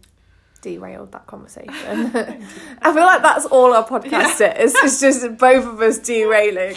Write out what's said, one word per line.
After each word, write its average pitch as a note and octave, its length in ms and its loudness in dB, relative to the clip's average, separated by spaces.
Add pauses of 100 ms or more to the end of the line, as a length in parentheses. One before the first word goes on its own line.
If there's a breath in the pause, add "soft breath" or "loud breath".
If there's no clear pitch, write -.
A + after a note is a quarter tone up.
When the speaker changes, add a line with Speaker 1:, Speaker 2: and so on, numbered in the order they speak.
(600)
Speaker 1:
derailed F#3 520 -16
that - 140 -20
conversation. - 440 -20
Speaker 2:
<laughs> A3+ 400 -8
Thank A3+ 300 -6
you. G#3 60 -20 (160)
Speaker 1:
<laughs> - 200 -20
I D#4+ 100 2
feel D#4 120 2
like F4+ 180 4
that's D4+ 240 2
all B3+ 260 4
our A3+ 140 2
podcast C4+ 540 -2
Speaker 2:
Yeah. - 200 0
Speaker 1:
is. A3+ 220 2
It's - 180 0
just B3 380 0
both B3+ 260 4
of A3+ 160 -10
us A3 180 0
derailing G#3 800 -2